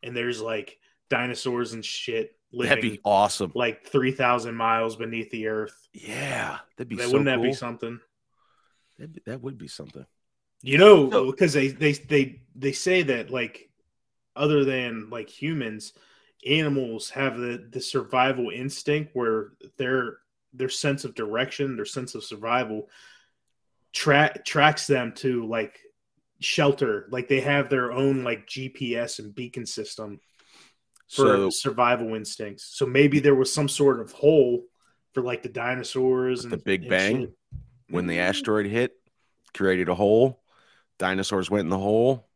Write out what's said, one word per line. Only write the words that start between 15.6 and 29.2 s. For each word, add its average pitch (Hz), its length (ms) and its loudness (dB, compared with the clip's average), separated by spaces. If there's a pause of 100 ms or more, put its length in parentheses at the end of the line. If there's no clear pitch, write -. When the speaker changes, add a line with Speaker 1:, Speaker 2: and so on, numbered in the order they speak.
Speaker 1:
animals 135 640 -2
have 135 280 -4
the, 120 320 -8
the 127 100 -8
survival 127 720 0
instinct 143 640 -4
where 113 380 -2 (240)
their, 127 420 -2 (340)
their 131 160 -6
sense 139 360 -4
of 120 100 -10
direction, 123 640 -4
their 107 80 -6
sense 127 300 -10
of 110 100 -12
survival 110 640 -4 (1040)
tra-, 151 520 4
tracks 151 420 4
them 123 300 0
to, 123 300 -2
like, 110 320 -6 (640)
shelter. 139 680 0
Like, 127 180 -6
they 135 120 2
have 143 300 0
their 123 220 0
own, 135 320 0
like, 117 220 -6
G 131 220 -10
P 123 280 -6
S 117 220 -6
and 107 160 -16